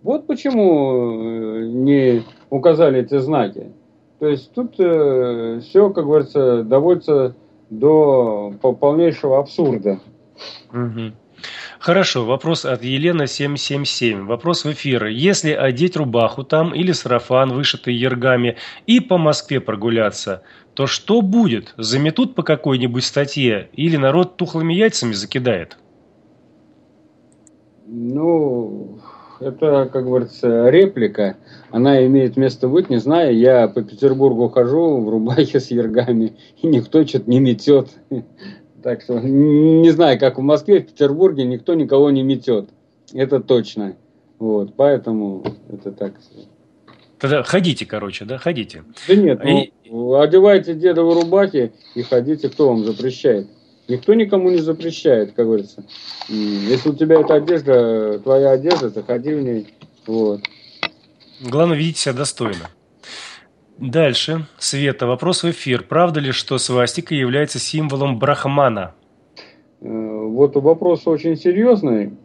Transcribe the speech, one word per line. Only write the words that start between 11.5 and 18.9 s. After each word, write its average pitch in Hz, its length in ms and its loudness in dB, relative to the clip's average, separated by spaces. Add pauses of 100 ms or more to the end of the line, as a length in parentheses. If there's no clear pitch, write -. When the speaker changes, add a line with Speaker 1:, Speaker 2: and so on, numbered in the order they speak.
Speaker 2:
Хорошо, 175 460 0
вопрос 135 400 -2
от 123 200 -4
Елена 147 420 -2
семь 143 300 -6
семь 139 280 -6
семь. 107 420 -4
Вопрос 135 380 -4
в 151 80 -4
эфир. 123 340 -4
Если 151 440 0
одеть 139 460 0
рубаху 120 480 -2
там 160 300 0
или 180 180 -2
сарафан, 127 600 0
вышитый 127 420 -4
ергами, 123 640 0 (300)
и 233 140 4